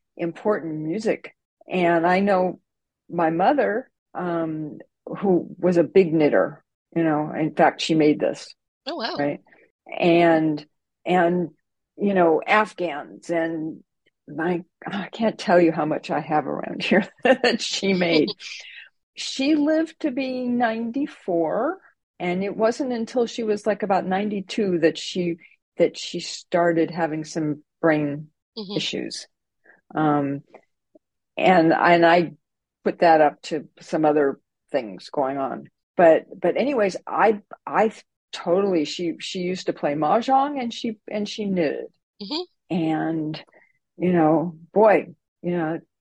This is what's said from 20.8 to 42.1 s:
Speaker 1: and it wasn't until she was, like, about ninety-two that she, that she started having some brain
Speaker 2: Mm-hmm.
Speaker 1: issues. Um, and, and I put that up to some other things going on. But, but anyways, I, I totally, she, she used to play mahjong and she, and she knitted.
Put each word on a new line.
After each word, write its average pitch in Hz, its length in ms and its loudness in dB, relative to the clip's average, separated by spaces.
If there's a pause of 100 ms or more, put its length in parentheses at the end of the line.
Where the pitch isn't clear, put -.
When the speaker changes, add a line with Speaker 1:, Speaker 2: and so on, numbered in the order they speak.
Speaker 1:
and 180 260 -4
it 202 120 -6
wasn't 240 360 0
until 233 340 -2
she 233 160 -8
was, 208 240 -4
like, 202 160 -2
about 190 240 0
ninety-two 196 720 -2
that 151 180 2
she, 175 380 -4 (420)
that 160 180 2
she - 240 -10
started 170 720 0
having 156 340 -4
some 151 380 -6 (180)
brain 151 480 0 (300)
Speaker 2:
Mm-hmm. 202 180 -10
Speaker 1:
issues. - 500 -6 (680)
Um, 147 480 0 (920)
and, 165 360 4
and 170 340 4
I 170 260 4 (520)
put - 160 -4
that 165 200 6
up 147 220 4
to - 260 -8 (120)
some 156 240 -2
other 147 360 2 (300)
things 107 400 -6
going 139 280 -4
on. 135 300 -6 (280)
But, 165 300 6 (140)
but 175 160 0
anyways, 214 400 0 (100)
I, 202 340 2 (260)
I 196 260 0 (400)
totally, 180 520 0
she, 165 360 -6
she - 200 -10
used 180 260 -6
to 170 60 -2
play 147 220 -4
mahjong 262 680 0
and 233 120 -6
she, 226 260 -8 (120)
and 208 180 -6
she 208 180 -8
knitted. 175 400 -2 (360)